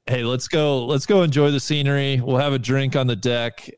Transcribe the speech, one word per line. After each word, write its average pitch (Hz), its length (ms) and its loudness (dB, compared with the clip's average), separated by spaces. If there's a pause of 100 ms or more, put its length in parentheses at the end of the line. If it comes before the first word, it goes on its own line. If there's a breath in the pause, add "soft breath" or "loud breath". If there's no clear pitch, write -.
"Hey, 127 160 -2
let's 127 240 -4
go, 147 380 0
let's 139 200 -2
go 196 160 4
enjoy 147 300 4
the 143 80 0
scenery. 139 640 0
We'll 127 160 0
have 143 160 2
a 135 60 0
drink 131 360 0
on 135 120 0
the 120 80 0
deck." 120 640 -4